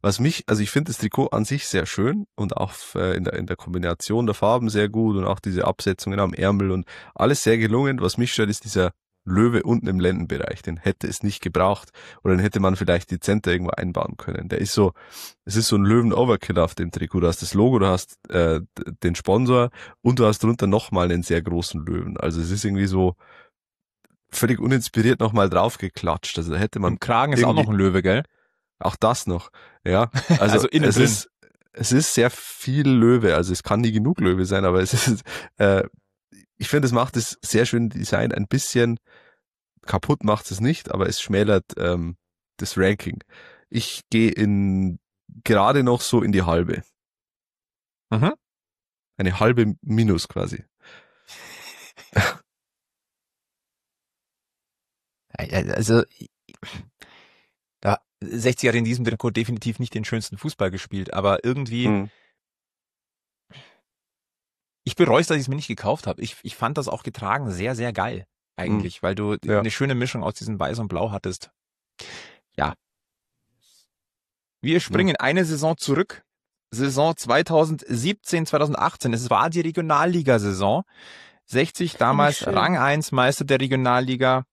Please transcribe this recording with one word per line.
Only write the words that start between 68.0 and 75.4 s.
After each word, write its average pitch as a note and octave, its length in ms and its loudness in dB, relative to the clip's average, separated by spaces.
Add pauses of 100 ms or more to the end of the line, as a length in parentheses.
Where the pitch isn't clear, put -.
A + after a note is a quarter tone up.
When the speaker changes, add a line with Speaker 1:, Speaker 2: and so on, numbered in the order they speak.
Speaker 2:
eigentlich, F2+ 380 -4
Speaker 1:
Hm. - 80 -12
Speaker 2:
weil F#2 120 -2
du G#2 300 -4
Speaker 1:
Ja. G#2 140 2
Speaker 2:
eine A2 120 -2
schöne C3+ 240 -2
Mischung A#2+ 280 -4
aus F#2 100 -4
diesem G#2+ 260 -8
Weiß E2 200 -4
und G#2+ 100 -6
Blau F#2 220 -4
hattest. F#2+ 400 -10 (1080)
Ja. C#2+ 160 -2 (1900)
Wir E3 200 0
springen F#3 380 0
Speaker 1:
Hm. - 60 -4
Speaker 2:
eine E3+ 200 2